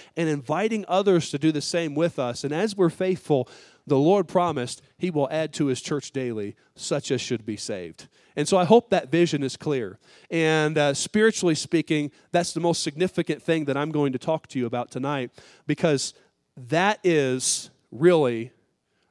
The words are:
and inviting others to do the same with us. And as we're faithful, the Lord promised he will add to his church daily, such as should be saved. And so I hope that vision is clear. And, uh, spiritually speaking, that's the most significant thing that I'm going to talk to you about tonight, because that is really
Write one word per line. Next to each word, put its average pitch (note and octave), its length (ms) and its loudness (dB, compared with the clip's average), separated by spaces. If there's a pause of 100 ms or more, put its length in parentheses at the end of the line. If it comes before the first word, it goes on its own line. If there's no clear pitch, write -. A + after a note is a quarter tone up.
(160)
and D#3+ 120 -2
inviting E3+ 600 -2
others F#3 420 2
to D3 80 -4
do D#3 140 2
the D3 80 -2
same E3 340 -4
with D#3+ 240 0
us. B2 240 -4
And C#3 100 -4
as G3 220 -2
we're F3+ 160 4
faithful, D#3+ 580 0 (380)
the C3+ 120 2
Lord F#3 280 4
promised D#3 560 -2 (140)
he F3+ 140 -4
will C#3+ 200 0
add D#3 240 -4
to D3 120 -2
his C3 140 -2
church - 300 -6
daily, A2+ 460 -6 (180)
such - 380 -6
as B2 80 0
should A2 240 -4
be G#2+ 140 -6
saved. F2+ 500 -10 (260)
And D3 140 -2
so G3 80 4
I F3+ 80 4
hope A#3 260 6
that D3 220 0
vision D#3+ 300 2
is C3 140 -4
clear. A#2+ 420 -6 (320)
And, D#3 460 2
uh, D3 180 2
spiritually G#3 600 2
speaking, D3+ 560 -2 (220)
that's F3 220 0
the D#3+ 60 -4
most E3+ 220 0
significant D#3+ 600 -4
thing E3 240 0
that C3+ 100 0
I'm D3+ 160 -2
going C#3+ 220 0
to B2+ 40 -4
talk - 300 -4
to C3+ 100 -8
you A#2+ 80 -2
about A#2+ 240 -6
tonight, C3+ 400 -6 (360)
because D3 480 0 (420)
that E3 480 0
is C3+ 640 0 (220)
really C3 600 2 (580)